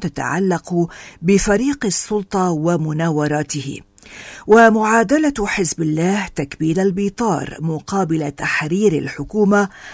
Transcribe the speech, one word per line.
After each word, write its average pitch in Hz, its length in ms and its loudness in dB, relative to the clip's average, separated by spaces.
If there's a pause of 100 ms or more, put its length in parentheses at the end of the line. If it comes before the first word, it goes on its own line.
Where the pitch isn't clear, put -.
تتعلق 170 840 -2 (340)
بفريق 208 640 2
السلطة 196 680 -2
ومناوراته. 151 1300 -2 (680)
ومعادلة 226 840 4 (140)
حزب 170 340 -2
الله 170 540 0
تكبيل 160 440 -2
البيطار 196 800 -2
مقابل 160 720 -2
تحرير 165 640 0
الحكومة 196 760 0 (240)